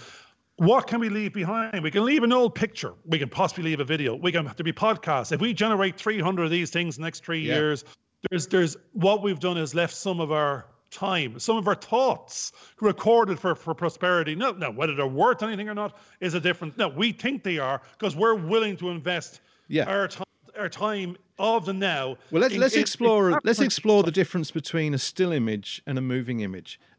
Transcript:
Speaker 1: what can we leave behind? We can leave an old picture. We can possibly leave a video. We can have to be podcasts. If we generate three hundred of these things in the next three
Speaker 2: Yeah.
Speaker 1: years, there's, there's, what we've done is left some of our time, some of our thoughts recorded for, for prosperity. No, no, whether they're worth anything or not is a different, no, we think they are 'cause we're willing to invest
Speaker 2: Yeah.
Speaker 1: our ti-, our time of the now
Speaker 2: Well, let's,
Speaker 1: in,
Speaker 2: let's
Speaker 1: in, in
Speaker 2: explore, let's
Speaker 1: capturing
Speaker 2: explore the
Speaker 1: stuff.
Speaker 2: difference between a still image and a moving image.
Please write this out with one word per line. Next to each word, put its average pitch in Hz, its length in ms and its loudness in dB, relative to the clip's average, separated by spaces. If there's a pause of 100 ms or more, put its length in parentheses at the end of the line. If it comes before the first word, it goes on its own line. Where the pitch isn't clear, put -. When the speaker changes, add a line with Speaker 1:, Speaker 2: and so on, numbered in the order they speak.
(580)
Speaker 1:
what 214 300 4
can 233 120 -2
we 226 100 0
leave 208 240 -4
behind? 214 500 -4
We 151 80 -2
can 202 120 2
leave 269 200 4
an 233 100 4
old 247 220 4
picture. 180 380 -4 (120)
We 160 140 0
can 131 100 -4
possibly 180 340 -2
leave 156 160 -2
a 143 60 0
video. 139 300 0
We 175 160 -2
can 165 140 0
have 127 120 -10
to 135 60 -6
be 160 100 -2
podcasts. 165 580 0
If 147 100 0
we 233 120 0
generate 196 440 2
three 214 220 -2
hundred 175 260 0
of 156 60 0
these 170 200 0
things 170 260 -2
in 151 40 -10
the 165 60 -6
next - 160 -12
three 165 180 -4
Speaker 2:
Yeah. 151 140 0
Speaker 1:
years, 151 300 0 (440)
there's, 175 180 -2
there's, 180 300 2 (160)
what 196 280 2
we've 196 180 -2
done 175 180 -2
is 156 180 -4
left 170 200 0
some 185 240 -4
of 156 120 -2
our 143 340 0 (260)
time, 156 480 -4
some 226 160 0
of 202 120 0
our 202 80 2
thoughts - 760 -2 (300)
recorded 214 580 4
for, 180 160 0
for 165 200 -6
prosperity. 170 600 0
No, 247 160 -2
no, 151 200 -6
whether 139 240 -2
they're 139 120 0
worth 208 360 2
anything 214 260 -6
or 208 60 -6
not 208 220 -6 (220)
is 180 140 -4
a 175 60 -2
different, 170 400 -2
no, 202 100 2
we 196 220 -2
think 254 320 -6
they 175 160 -2
are 131 200 -2 (200)
'cause 185 160 -2
we're 220 180 4
willing 208 440 0
to 180 120 -6
invest 170 500 -6 (280)
Speaker 2:
Yeah. 147 180 0
Speaker 1:
our 196 220 -2
ti-, 190 160 -10 (340)
our 202 100 -6
time 190 480 -4 (220)
of 214 280 0
the 190 80 -4
now 151 440 -2 (140)
Speaker 2:
Well, 165 100 2
let's, 233 140 2
Speaker 1:
in, 226 40 0
Speaker 2:
let's 262 140 4
Speaker 1:
in, - 60 4
in - 20 4
Speaker 2:
explore, 208 500 4
let's 156 140 2
Speaker 1:
capturing 226 220 4
Speaker 2:
explore 208 360 4
the 165 40 2
Speaker 1:
stuff. 160 80 -2
Speaker 2:
difference 180 360 0
between 156 440 -2
a - 20 0
still 180 340 0
image 110 540 -2
and 135 120 -4
a 127 40 -2
moving 127 400 -2
image. 95 380 -8 (200)